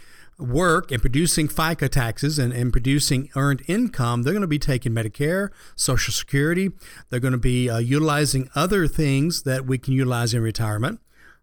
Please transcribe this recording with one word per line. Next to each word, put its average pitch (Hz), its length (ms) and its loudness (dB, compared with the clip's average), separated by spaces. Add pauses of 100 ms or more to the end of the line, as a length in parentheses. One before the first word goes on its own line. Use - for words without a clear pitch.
(380)
work 160 540 0
and 123 80 0
producing 151 480 2
fica 160 400 0
taxes 139 500 0
and, 123 140 0
and 123 180 -2
producing 135 640 2
earned 139 320 0
income, 131 540 0
they're 147 120 0
gonna 208 120 -2
be 151 120 -2
taking 127 340 0
Medicare, 143 560 -2 (280)
Social - 360 0
Security. 170 580 0 (380)
They're 123 120 -4
gonna 127 180 0
be, 123 320 2
uh, 113 80 0
utilizing 139 760 0
other 180 320 2
things 147 580 0
that 131 200 -2
we 127 140 -2
can 135 160 -2
utilize 123 400 0
in 117 80 0
retirement. 113 580 -2 (420)